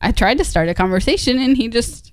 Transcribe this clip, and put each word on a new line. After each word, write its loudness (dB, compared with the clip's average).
I -2
tried 2
to 0
start 0
a -2
conversation 0
and 2
he -2
just, -4